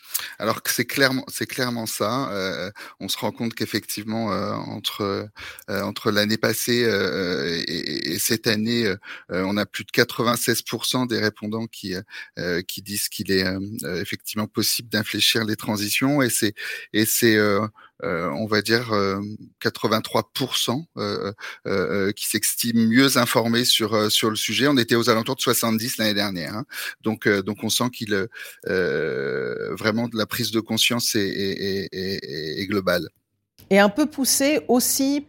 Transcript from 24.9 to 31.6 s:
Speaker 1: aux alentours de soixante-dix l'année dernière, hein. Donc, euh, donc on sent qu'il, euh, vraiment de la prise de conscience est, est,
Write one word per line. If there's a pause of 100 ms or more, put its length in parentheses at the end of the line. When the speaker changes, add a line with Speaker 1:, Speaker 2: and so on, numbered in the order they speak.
Speaker 1:
aux
alentours
de
soixante-dix
l'année
dernière,
hein. (380)
Donc,
euh,
donc
on
sent
qu'il, (400)
euh,
vraiment
de
la
prise
de
conscience
est,
est,